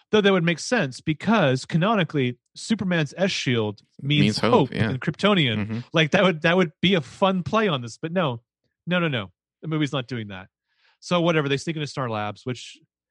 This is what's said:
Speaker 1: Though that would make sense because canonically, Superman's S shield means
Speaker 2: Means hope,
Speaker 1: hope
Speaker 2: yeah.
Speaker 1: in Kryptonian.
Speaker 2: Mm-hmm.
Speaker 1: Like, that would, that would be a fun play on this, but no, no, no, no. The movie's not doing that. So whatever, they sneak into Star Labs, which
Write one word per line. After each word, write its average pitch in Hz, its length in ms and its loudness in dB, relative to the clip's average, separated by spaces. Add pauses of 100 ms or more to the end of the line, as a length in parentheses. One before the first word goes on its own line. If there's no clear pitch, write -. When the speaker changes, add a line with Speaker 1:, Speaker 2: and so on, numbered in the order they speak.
(100)
Speaker 1:
Though - 100 4
that 196 120 6
would 180 120 2
make 170 140 0
sense 165 420 -2
because 156 640 2
canonically, 156 720 0 (180)
Superman's 180 640 -2
S 185 160 0
shield 110 480 -2 (200)
means 147 220 0
Speaker 2:
Means 104 160 2
hope, 156 140 2
Speaker 1:
hope 175 220 2
Speaker 2:
yeah. 113 160 0
Speaker 1:
in 131 80 -4
Kryptonian. 165 580 0 (100)
Speaker 2:
Mm-hmm. 113 120 -6 (140)
Speaker 1:
Like, 160 200 2
that 196 100 4
would, 170 200 2
that 170 140 2
would 175 140 2 (100)
be 185 140 2
a 165 60 2
fun 190 420 -2
play 214 240 0
on 139 160 -2
this, 113 160 -12
but 165 140 -8
no, 151 300 -2 (440)
no, 175 140 0
no, 165 80 0
no. 107 240 -4 (300)
The 185 60 -10
movie's 151 240 -2
not 131 140 -4
doing 113 220 -8
that. 95 200 -14 (520)
So 175 200 -2
whatever, 160 280 2
they 139 80 0
sneak 156 180 -6
into 151 140 -6
Star 131 200 -6
Labs, 104 380 -6
which - 320 -10 (320)